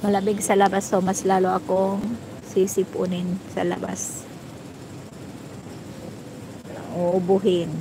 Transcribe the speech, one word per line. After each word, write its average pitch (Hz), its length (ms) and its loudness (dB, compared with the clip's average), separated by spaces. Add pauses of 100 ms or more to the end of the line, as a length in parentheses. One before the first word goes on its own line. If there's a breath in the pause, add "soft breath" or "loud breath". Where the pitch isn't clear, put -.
Malamig 202 400 2
sa 208 120 6
labas, 196 320 4
so 196 120 4
mas 185 240 0
lalo 185 320 4
akong 190 440 2 (520)
sisipunin 185 880 0 (120)
sa 185 120 -2
labas. 185 600 -4 (2750)
Uubuhin. 175 880 4